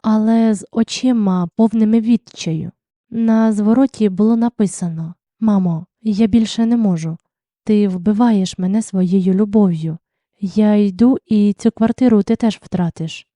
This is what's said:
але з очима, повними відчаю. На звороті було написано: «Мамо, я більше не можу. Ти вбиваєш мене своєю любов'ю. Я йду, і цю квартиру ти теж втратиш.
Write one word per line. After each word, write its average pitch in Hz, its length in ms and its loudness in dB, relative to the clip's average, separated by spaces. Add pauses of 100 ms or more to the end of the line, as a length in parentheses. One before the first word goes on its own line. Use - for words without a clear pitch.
але 220 500 2
з 190 180 -8
очима, 208 840 -2
повними 220 460 2
відчаю. 180 720 -4 (380)
На 220 420 0
звороті 214 580 0
було 208 260 0
написано: 175 760 -4 (260)
«Мамо, 185 460 0 (160)
я 220 260 0
більше 226 380 0
не 233 120 0
можу. 165 400 -2 (460)
Ти 208 240 2
вбиваєш 202 680 0
мене 190 240 -2
своєю 185 520 0
любов'ю. 190 640 0 (440)
Я 208 340 0
йду, 208 500 2
і 208 280 2
цю - 180 -2
квартиру 226 520 2
ти 226 120 0
теж - 260 -4
втратиш. 165 760 -6